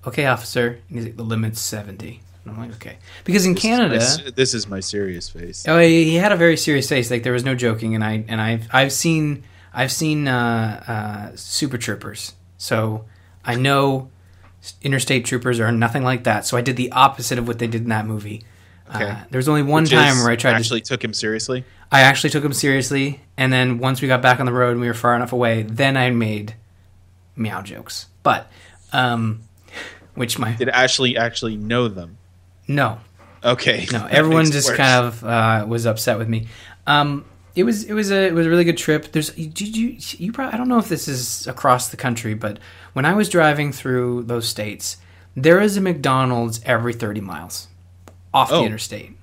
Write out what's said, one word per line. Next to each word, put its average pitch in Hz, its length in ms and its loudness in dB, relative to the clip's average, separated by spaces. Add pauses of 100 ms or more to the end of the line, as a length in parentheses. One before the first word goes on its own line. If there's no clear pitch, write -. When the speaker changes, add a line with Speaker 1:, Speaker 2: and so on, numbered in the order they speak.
Speaker 1:
"Okay, 139 200 -2
officer." 120 600 -2
And 120 100 -10
he's 113 60 -6
like, 113 120 -12
"The 117 80 -12
limit's 110 360 -4
seventy." 107 600 -12 (240)
And 107 100 -14
I'm 110 60 -14
like, 117 160 -14
"Okay." - 220 -18 (260)
Because 185 220 2
in 180 80 4
Speaker 2:
This 180 100 -2
is 220 60 2
my 240 60 2
Speaker 1:
Canada 180 200 2
Speaker 2:
s-, 135 380 0
this 131 200 2
is 107 140 -4
my 95 120 -6
serious 92 480 -6
face. - 400 -12
Speaker 1:
Oh, 165 100 4
he, 165 260 6
he 160 120 0
had 202 160 2
a 196 40 2
very 170 200 6
serious 139 320 0
face. 123 220 0
Like, 120 120 -2
there 127 100 -2
was 123 120 0
no 131 100 0
joking. 113 400 -2
And 110 80 0
I, 107 260 -2
and 113 120 -4
I've, 113 320 -2
I've 139 200 4
seen, 156 520 -2 (280)
I've 131 200 -2
seen, 151 340 -2
uh, 110 1040 -4
uh, - 40 -20
Super - 420 -6
Troopers. - 540 -10 (240)
So 110 480 -2 (400)
I 117 120 -4
know 135 540 0 (520)
s-, - 200 -18
interstate 135 440 0
troopers 120 340 -2
are 113 100 2
nothing 117 340 0
like 123 200 -2
that. 107 220 0
So 123 100 -2
I 120 60 0
did 127 140 -2
the 123 160 -4
opposite 131 460 2
of 120 80 -4
what 117 120 -4
they 120 80 -2
did 113 160 -4
in 117 80 -6
that 110 160 -2
movie. 107 380 -8 (500)
Speaker 2:
Okay. 107 160 -2
Speaker 1:
Uh, 104 60 -8 (140)
there 131 80 -2
was 131 100 0
only 151 140 4
one 147 200 4
Speaker 2:
Which 151 100 4
Speaker 1:
time 143 240 8
Speaker 2:
is 123 60 2
Speaker 1:
where 117 100 4
I 117 40 2
tried 120 160 2
to 113 40 4
Speaker 2:
actually 113 240 0
took 120 240 -6
him 110 80 -6
seriously? 113 520 -4 (280)
Speaker 1:
I 135 80 8
actually 135 300 6
took 143 140 -2
him 143 100 -2
seriously. 139 680 0 (160)
And 131 160 2
then 127 260 2
once 131 220 0
we 139 80 -2
got 127 140 4
back 127 180 6
on 131 60 0
the 123 60 0
road 123 200 2
and 120 80 0
we 120 60 -2
were 120 80 -2
far 120 200 2
enough 120 200 -2
away, 113 300 2
then 135 340 0
I 127 120 2
made 107 440 -2 (840)
meow 110 240 -6
jokes. - 460 -14 (160)
But, - 280 0 (440)
um, 117 480 0 (720)
which - 240 -4
my 107 160 -2
Speaker 2:
Did 123 160 -2
Ashley 123 480 2
actually 113 380 -4
know 117 320 0
them? 90 280 -12 (500)
Speaker 1:
No. 131 320 -2 (460)
Speaker 2:
Okay. 120 480 0
Speaker 1:
No, 117 60 -2
Speaker 2:
<laughs> 107 40 -4
That - 100 -6
Speaker 1:
everyone 160 320 6
Speaker 2:
makes 156 60 4
it - 80 0
Speaker 1:
just - 120 0
Speaker 2:
worse. 117 60 0
Speaker 1:
kind 127 300 4
of, 117 180 -8
uh, 113 440 2
was 117 180 -2
upset 110 320 0
with 113 100 -4
me. 113 200 -2 (380)
Um, 147 380 0 (300)
it 180 100 4
was, 220 200 0
it 214 100 -8
was 214 160 -2
a, 196 160 4
it 170 80 0
was 165 120 4
a 160 40 2
really 175 140 6
good 170 120 2
trip. 151 360 -2
There's, 151 180 -2
did 165 460 -8
you, 233 200 -2 (220)
you 190 140 -6
probably, 262 220 -6
I - 40 -4
don't 247 100 -2
know 247 100 4
if 214 100 0
this 156 200 -4
is 123 380 -6
across 127 420 2
the - 80 -12
country, 117 380 -4
but 107 240 -6 (340)
when 131 140 -2
I 175 80 4
was 208 140 2
driving 151 440 2
through 123 520 -2
those 117 240 -4
states, - 500 -8 (360)
there 160 260 6
is 208 160 2
a 202 40 0
McDonald's 131 840 0
every 117 280 2
thirty 110 300 -6
miles 85 460 -12 (640)
off 131 180 4
Speaker 2:
Oh. 165 80 4
Speaker 1:
the 123 60 0
interstate. - 560 -10